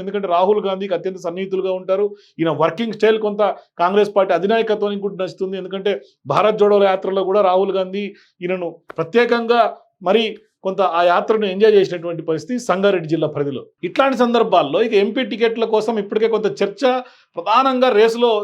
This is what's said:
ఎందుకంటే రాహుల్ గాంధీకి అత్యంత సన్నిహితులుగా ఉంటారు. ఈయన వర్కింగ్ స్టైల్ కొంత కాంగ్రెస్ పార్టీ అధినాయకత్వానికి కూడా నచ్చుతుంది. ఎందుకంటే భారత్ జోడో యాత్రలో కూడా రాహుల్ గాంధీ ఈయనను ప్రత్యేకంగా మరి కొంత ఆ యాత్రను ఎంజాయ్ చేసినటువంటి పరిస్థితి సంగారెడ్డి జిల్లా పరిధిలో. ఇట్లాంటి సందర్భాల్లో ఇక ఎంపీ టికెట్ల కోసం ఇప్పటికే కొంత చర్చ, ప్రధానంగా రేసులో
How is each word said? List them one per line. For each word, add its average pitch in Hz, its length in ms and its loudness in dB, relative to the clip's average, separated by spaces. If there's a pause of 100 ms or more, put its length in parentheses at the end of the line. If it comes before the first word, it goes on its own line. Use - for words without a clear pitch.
ఎందుకంటే 196 320 -6
రాహుల్ 196 320 2
గాంధీకి 196 300 -4
అత్యంత 185 300 -8
సన్నిహితులుగా 190 520 -4
ఉంటారు. 190 260 -2 (340)
ఈయన 160 140 0 (100)
వర్కింగ్ 220 340 -2
స్టైల్ 220 280 2
కొంత 208 160 -2 (400)
కాంగ్రెస్ 202 360 2
పార్టీ 190 220 2
అధినాయకత్వానికి 208 680 -2
కూడా 180 160 -10
నచ్చుతుంది. 190 380 -8
ఎందుకంటే 190 320 -4 (400)
భారత్ 196 280 2
జోడో 208 300 4
యాత్రలో 190 400 -2
కూడా 202 180 2
రాహుల్ 185 300 0
గాంధీ 190 260 -6 (380)
ఈయనను 175 260 -6 (300)
ప్రత్యేకంగా 233 640 2 (460)
మరి 220 140 4 (420)
కొంత 190 160 -2 (160)
ఆ - 20 2 (100)
యాత్రను 208 420 2
ఎంజాయ్ 208 240 4
చేసినటువంటి 170 520 0
పరిస్థితి 160 280 -4 (100)
సంగారెడ్డి 185 460 0
జిల్లా 160 240 0
పరిధిలో. 143 260 -4 (260)
ఇట్లాంటి 247 360 0
సందర్భాల్లో 190 640 2
ఇక 226 60 -6 (100)
ఎంపీ 226 260 -2
టికెట్ల 226 440 -2
కోసం 220 280 0
ఇప్పటికే 208 320 -2
కొంత 208 140 0 (120)
చర్చ, 196 220 -4 (540)
ప్రధానంగా 247 520 2 (120)
రేసులో 226 300 2 (140)